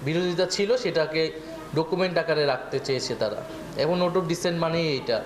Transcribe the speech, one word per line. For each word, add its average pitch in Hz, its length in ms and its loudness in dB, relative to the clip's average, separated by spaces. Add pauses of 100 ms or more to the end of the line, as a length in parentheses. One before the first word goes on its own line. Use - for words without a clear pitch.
বিরোধিতা 175 420 2
ছিল, 202 300 2
সেটাকে 160 540 0 (440)
ডকুমেন্ট 175 440 2
আকারে 151 280 2
রাখতে 131 320 0
চেয়েছে 127 360 -2
তারা। 107 280 -2 (340)
এখন 175 260 2
note 175 180 2
of 165 80 -2
dissent 170 260 0
মানেই 165 340 2
এইটা 120 380 0